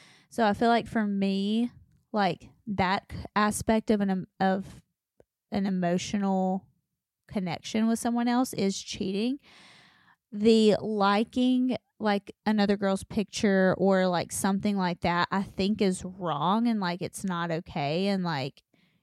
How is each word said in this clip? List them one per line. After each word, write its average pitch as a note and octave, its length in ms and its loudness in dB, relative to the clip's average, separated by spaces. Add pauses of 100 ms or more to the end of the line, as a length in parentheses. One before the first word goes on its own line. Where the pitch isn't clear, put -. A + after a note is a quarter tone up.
(300)
So A#3 140 -2
I G#3 80 2
feel A#3 160 0
like A#3 200 2
for A3 180 -2
me, G3+ 640 0 (420)
like, G3 360 -2 (180)
that F#3+ 440 -2
c-, - 80 -10 (180)
aspect G#3+ 540 0
of G#3 100 4
an G3 100 0
em-, F#3 160 -4 (140)
of F#3+ 420 -2 (680)
an G3 120 -2
emotional F#3 1000 -2 (640)
connection G3 580 -4
with A3+ 140 0
someone A#3+ 280 -2
else B3 240 0
is G3 300 -2
cheating. G#3+ 560 -4 (920)
The G#3+ 500 6
liking, A3+ 920 0 (240)
like, G3+ 340 -2 (100)
another G#3 320 4
girl's G3 280 -2
picture F#3+ 760 2
or, F#3 300 4
like, F3 240 -2
something G3+ 440 0
like F3+ 260 -2
that, F3 280 0
I G3 120 0
think G3+ 380 -2
is F#3 240 0
wrong F#3 600 -2
and, A3+ 140 0
like, F3 200 -4
it's - 240 -10
not F3 280 -4
okay. D#3+ 560 -2
And, F#3+ 160 0
like, C#3+ 380 -6 (400)